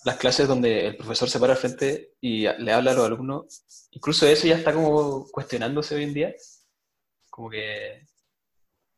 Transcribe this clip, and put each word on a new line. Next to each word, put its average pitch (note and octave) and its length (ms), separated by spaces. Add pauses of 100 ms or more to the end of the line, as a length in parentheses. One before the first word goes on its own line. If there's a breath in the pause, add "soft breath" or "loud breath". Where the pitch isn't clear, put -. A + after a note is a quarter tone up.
las - 140
clases C3 300
donde A#2 400
el G#2 100
profesor - 320
se - 100
para B2+ 140
al B2+ 60
frente C3+ 600
y A2 280
a-, - 100
le A2 160
habla B2 180
a B2+ 40
los B2 100
alumnos, B2+ 580 (280)
incluso D3+ 360
eso D#3 200
ya E3 100
está D#3 160
como D3+ 580
cuestionándose C#3 640
hoy D3 80
en D3 100
día. D3+ 220 (960)
Como A2+ 200
que G#2+ 560 (920)